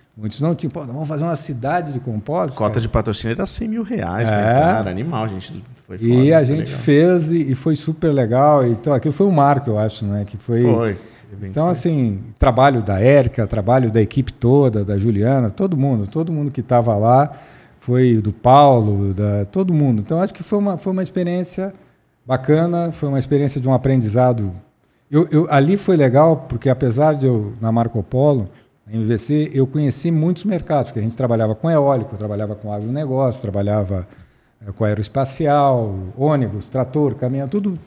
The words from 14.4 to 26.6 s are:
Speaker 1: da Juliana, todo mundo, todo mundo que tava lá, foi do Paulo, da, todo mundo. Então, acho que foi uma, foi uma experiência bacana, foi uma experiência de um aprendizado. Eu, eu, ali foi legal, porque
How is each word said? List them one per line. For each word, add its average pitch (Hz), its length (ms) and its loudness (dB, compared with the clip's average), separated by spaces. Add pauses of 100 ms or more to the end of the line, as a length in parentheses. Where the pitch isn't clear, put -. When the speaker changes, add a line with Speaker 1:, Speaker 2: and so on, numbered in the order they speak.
Speaker 1:
da 98 140 -2
Juliana, 113 540 0
todo 185 260 -2
mundo, 127 300 0
todo 165 260 -4
mundo 147 160 -4
que 127 140 -6
tava 117 340 2
lá, 127 340 4 (480)
foi 123 400 2
do 104 140 -2
Paulo, 113 800 4
da, 101 320 -2
todo 180 300 -2
mundo. 131 280 2
Então, 160 180 -4
acho 202 120 -4
que - 80 -18
foi 208 160 -4
uma, 202 220 -2
foi 190 120 -6
uma 190 120 -4
experiência 180 680 -4 (540)
bacana, 160 680 0
foi 151 180 -6
uma 139 100 0
experiência 139 420 0
de 127 80 -2
um 135 40 4
aprendizado. 123 760 2 (600)
Eu, 160 200 2
eu, 156 200 2
ali 147 260 4
foi 196 180 2
legal, 151 540 4
porque 120 180 -4